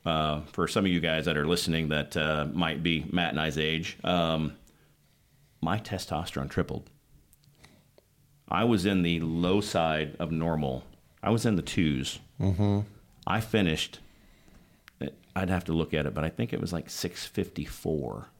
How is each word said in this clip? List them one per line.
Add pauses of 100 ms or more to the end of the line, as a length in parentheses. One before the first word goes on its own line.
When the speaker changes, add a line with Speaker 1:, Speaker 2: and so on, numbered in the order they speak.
Speaker 1:
uh,
for
some
of
you
guys
that
are
listening
that,
uh,
might
be
Matt
and
I's
age,
um, (1080)
my
testosterone
tripled. (1600)
I
was
in
the
low
side
of
normal. (380)
I
was
in
the
twos. (220)
Speaker 2:
Mm-hmm. (480)
Speaker 1:
I
finished, (1400)
I'd
have
to
look
at
it,
but
I
think
it
was,
like,
six
fifty-four (100)